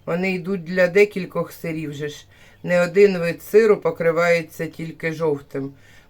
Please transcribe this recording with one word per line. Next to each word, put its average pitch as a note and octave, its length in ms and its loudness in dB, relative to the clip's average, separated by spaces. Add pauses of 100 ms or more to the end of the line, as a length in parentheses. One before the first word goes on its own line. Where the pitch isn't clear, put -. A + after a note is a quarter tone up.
вони F3+ 260 -2
йдуть F3+ 320 -6
для F3+ 240 2
декількох F#3 640 0
сирів D#3+ 400 -8
же D3 160 -8
ж. - 180 -16 (360)
Не F3 200 2
один F#3 360 4
вид E3+ 240 -4
сиру G#3+ 340 4
покривається E3 880 0
тільки D#3+ 460 -8
жовтим, C#3 600 -6 (380)